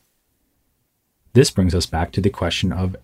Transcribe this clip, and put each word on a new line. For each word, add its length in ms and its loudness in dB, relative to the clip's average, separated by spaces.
This 180 6
brings 220 2
us 120 0
back 260 -4
to 100 -2
the 80 2
question 420 -2
of 320 -4